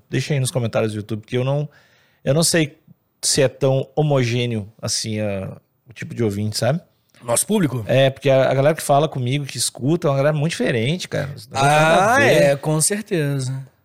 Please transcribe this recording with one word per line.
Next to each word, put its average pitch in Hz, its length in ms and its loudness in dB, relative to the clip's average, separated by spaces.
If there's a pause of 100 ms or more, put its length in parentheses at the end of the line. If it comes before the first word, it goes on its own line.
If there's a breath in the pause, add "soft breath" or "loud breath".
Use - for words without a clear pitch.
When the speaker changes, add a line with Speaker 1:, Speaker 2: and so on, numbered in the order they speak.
Speaker 1:
Deixa 131 240 -2
aí 139 60 0
nos 127 120 -2
comentários 110 400 -2
do 107 60 -6
YouTube, 104 240 -8
porque - 160 -6
eu 123 60 0
não, 143 240 -2 (560 soft breath)
eu 135 120 0
não 165 80 2
sei 156 340 0 (440)
se - 200 0
é 131 60 4
tão 135 480 0
homogêneo, 120 760 0 (100)
assim, 110 380 -6
a, 98 380 -6 (320)
o - 40 -20
tipo - 200 -12
de 117 100 -2
ouvinte, 104 340 -2
sabe? 135 240 0 (420)
Speaker 2:
Nosso 117 240 -2
público? 151 400 0
Speaker 1:
É, 135 240 4
porque - 180 -2
a, 135 200 4
a 131 40 0
galera 139 220 2
que - 80 -10
fala 147 260 2
comigo, 135 360 -4
que 131 120 -12
escuta, 151 500 -2
é 143 40 2
uma 135 60 0
galera 151 200 2
muito 151 140 0
diferente, 147 560 -2
cara. - 200 -4
Não 143 80 -10
tem - 160 -20
nada 139 160 0
a 165 480 4
Speaker 2:
Ah, 269 40 4
Speaker 1:
ver. 220 240 4
Speaker 2:
é, 143 120 4
com 156 240 -2
certeza. 143 840 -2 (240)